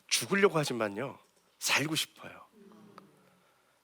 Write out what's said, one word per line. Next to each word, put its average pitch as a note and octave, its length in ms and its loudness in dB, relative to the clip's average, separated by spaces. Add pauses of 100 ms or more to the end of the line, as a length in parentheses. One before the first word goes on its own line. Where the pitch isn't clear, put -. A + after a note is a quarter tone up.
죽으려고 F#3 520 4
하지만요, A2+ 600 -2 (400)
살고 D#3 380 0
싶어요. - 480 -8 (1400)